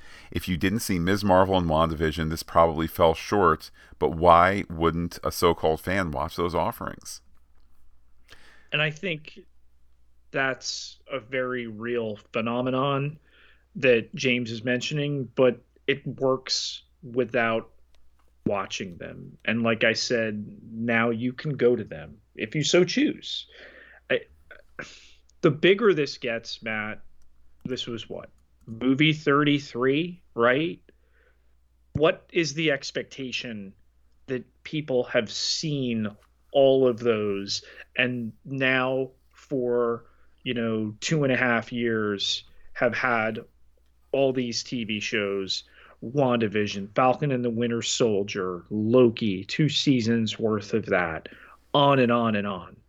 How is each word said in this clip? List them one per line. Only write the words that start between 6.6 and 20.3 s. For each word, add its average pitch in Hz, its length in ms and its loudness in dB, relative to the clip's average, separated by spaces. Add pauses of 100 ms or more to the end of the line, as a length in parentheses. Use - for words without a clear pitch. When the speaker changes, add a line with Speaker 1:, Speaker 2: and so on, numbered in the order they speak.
Speaker 2:
And 147 100 0
I 156 80 0
think 156 500 -8 (920)
that's - 640 -6 (140)
a 135 80 -4
very 127 480 -6
real 110 500 -6 (160)
phenomenon 131 840 -2 (560)
that 120 400 2
James 123 360 0
is 113 120 -8
mentioning, 139 720 -2
but 123 260 4 (260)
it 139 200 -2
works - 760 -4 (200)
without 117 640 -2 (800)
watching 95 500 -4
them. - 480 -16
And 113 180 0
like 113 200 2
I 113 100 6
said, 110 520 -2 (260)